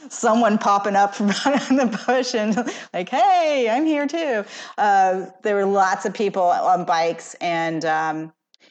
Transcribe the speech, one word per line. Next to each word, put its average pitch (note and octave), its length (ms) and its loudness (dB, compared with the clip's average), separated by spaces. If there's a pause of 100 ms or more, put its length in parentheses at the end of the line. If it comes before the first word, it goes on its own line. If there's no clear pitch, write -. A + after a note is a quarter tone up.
(100)
someone A3 480 2
popping G3+ 360 0
up G3+ 200 2
from G#3 120 -2
<laughs> - 20 2
behind C4 500 0
the C4 80 2 (200)
bush B3+ 280 0
and G#3+ 200 0 (380)
like, F3+ 160 -6
"Hey, D#4 600 2
I'm C#4 160 0
here D4 200 0
too." C#4 380 -2 (320)
Uh, F#3+ 500 4 (160)
there G#3 120 0
were G3+ 100 2
lots G3 400 2
of G#3 80 -2
people G3 300 -2
on F3 420 2
bikes, E3 560 -2
and, E3 460 -2
um, D#3+ 460 -2 (380)